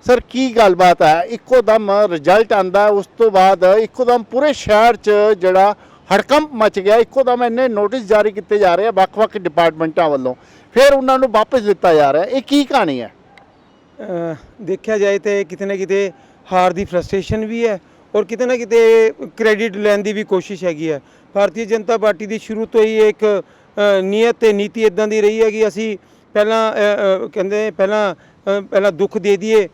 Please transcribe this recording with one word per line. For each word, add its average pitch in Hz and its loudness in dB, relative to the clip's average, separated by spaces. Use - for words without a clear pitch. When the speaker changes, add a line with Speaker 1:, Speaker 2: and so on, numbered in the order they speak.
Speaker 1:
ਸਰ, 247 2
ਕੀ 247 -4
ਗੱਲਬਾਤ 185 4
ਹੈ? 165 4
ਇੱਕੋ 233 0
ਦਮ 214 0
ਰਿਜ਼ਲਟ 196 2
ਆਉਂਦਾ, 202 0
ਉਸ 202 0
ਤੋਂ 226 2
ਬਾਅਦ 190 4
ਇੱਕੋ 226 -4
ਦਮ 240 0
ਪੂਰੇ 269 -2
ਸ਼ਹਿਰ 226 2
'ਚ - -4
ਜਿਹੜਾ 185 2
ਹੜਕੰਪ 294 0
ਮਚ 214 -2
ਗਿਆ, 202 2
ਇੱਕੋ 240 0
ਦਮ 247 0
ਇੰਨੇ 240 -2
ਨੋਟਿਸ 214 -4
ਜਾਰੀ 208 0
ਕੀਤੇ 202 -4
ਜਾ 180 2
ਰਹੇ 196 0
ਆ 233 0
ਵੱਖ-ਵੱਖ 202 0
ਡਿਪਾਰਟਮੈਂਟਾਂ 160 0
ਵੱਲੋਂ, 127 -2
ਫਿਰ 277 6
ਉਹਨਾਂ 262 2
ਨੂੰ 262 0
ਵਾਪਸ 220 0
ਲਿੱਤਾ 196 2
ਜਾ 147 4
ਰਿਹਾ। 160 0
ਇਹ 262 -4
ਕੀ 285 0
ਕਹਾਣੀ 175 -2
ਹੈ? 107 -12
Speaker 2:
ਅਹ, 170 -8
ਦੇਖਿਆ 190 -6
ਜਾਏ 202 0
ਤੇ 202 -4
ਕਿਤੇ 185 -12
ਨਾ 196 -6
ਕਿਤੇ 190 -4
ਹਾਰ 185 2
ਦੀ 190 -6
ਫਰਸਟ੍ਰੇਸ਼ਨ 196 -6
ਵੀ 233 -4
ਹੈ 208 -2
ਔਰ 208 0
ਕਿਤੇ 233 -6
ਨਾ 254 -2
ਕਿਤੇ 226 2
ਕ੍ਰੈਡਿਟ 214 -2
ਲੈਣ 208 0
ਦੀ 208 -6
ਵੀ 208 -6
ਕੋਸ਼ਿਸ਼ 185 -6
ਹੈਗੀ 160 -4
ਹੈ। 139 -6
ਭਾਰਤੀ 202 -2
ਜਨਤਾ 220 -2
ਪਾਰਟੀ 208 -2
ਦੀ 214 -8
ਸ਼ੁਰੂ 220 -8
ਤੋਂ 220 0
ਹੀ 220 2
ਇੱਕ, 208 -2
ਅਹ, 202 -2
ਨੀਅਤ 220 -2
ਤੇ 220 2
ਨੀਤੀ 208 -4
ਇੱਦਾਂ 214 0
ਦੀ 214 -2
ਰਹੀ 214 0
ਹੈ 220 2
ਕਿ 214 -2
ਅਸੀਂ 208 -6
ਪਹਿਲਾਂ, 220 0
ਅਹ, 202 0
ਅਹ, - -12
ਕਹਿੰਦੇ 208 -4
ਪਹਿਲਾਂ, 202 -2
ਅਹ, - -8
ਪਹਿਲਾਂ 202 -2
ਦੁੱਖ 196 -4
ਦੇ 196 0
ਦਈਏ 214 0